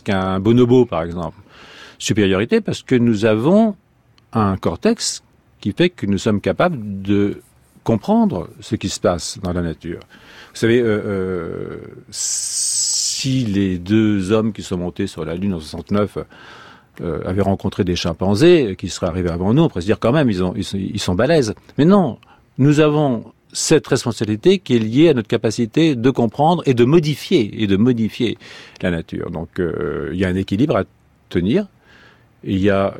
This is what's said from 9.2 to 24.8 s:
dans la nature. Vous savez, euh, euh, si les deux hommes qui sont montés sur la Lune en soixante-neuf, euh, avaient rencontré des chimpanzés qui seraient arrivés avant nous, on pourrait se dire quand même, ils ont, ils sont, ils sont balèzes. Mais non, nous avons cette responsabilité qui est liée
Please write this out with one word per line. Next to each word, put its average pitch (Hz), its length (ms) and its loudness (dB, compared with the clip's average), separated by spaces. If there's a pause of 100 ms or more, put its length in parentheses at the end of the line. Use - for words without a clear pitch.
dans 90 100 -4
la 87 100 -4
nature. 82 380 -8 (520)
Vous - 80 -16
savez, 117 200 2
euh, 107 240 0
euh, 92 720 -6 (340)
si - 1300 -4
les 98 340 0
deux 101 540 2
hommes 110 200 0
qui 95 100 -14
sont 95 160 -6
montés 87 280 -6
sur 85 180 -10
la 76 120 -6
Lune 95 180 -4
en 82 60 -6
soixante-neuf, 101 580 -4 (840)
euh, 82 260 -6
avaient 92 160 0
rencontré 95 420 -2
des 87 120 0
chimpanzés 101 800 2
qui 92 120 -8
seraient 90 200 -4
arrivés 87 220 -2
avant 90 220 0
nous, 151 100 4
on 160 60 4
pourrait 92 120 -4
se 82 60 -6
dire 104 120 2
quand 117 140 0
même, 143 180 2
ils 92 140 -2
ont, 90 120 -2
ils 95 80 -6
sont, 98 140 -8
ils 95 220 -6
sont 90 140 -2
balèzes. 123 400 2 (240)
Mais 135 60 4
non, 175 340 4 (400)
nous 143 220 4
avons 147 440 2 (280)
cette - 340 0
responsabilité 117 720 0
qui 127 180 0
est - 20 2
liée 117 300 4